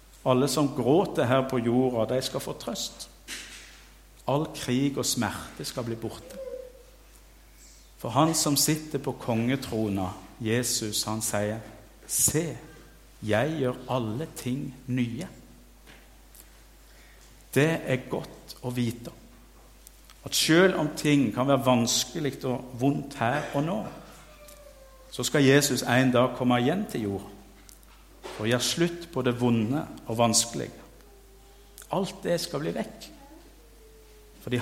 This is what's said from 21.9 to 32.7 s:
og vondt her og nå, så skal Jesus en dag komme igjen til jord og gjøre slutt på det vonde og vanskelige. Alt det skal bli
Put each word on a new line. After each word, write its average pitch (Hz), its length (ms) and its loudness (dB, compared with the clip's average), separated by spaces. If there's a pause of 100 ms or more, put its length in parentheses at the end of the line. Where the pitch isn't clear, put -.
og - 300 -6
vondt 143 400 0
her 131 240 0 (100)
og 143 80 0
nå, 175 140 -2 (1400)
så 127 80 -6
skal 139 240 4
Jesus 135 400 6
en 127 240 6
dag 123 260 4
komme 123 240 4
igjen 160 300 2
til 117 160 -6
jord 98 220 -6 (1120)
og 107 80 0
gjøre 123 180 2
slutt 170 460 0
på 131 100 -2
det 123 180 2
vonde 120 440 2 (220)
og 113 120 -4
vanskelige. 113 560 2 (1200)
Alt 180 320 -4
det 170 160 0
skal 147 220 -6
bli 170 100 -4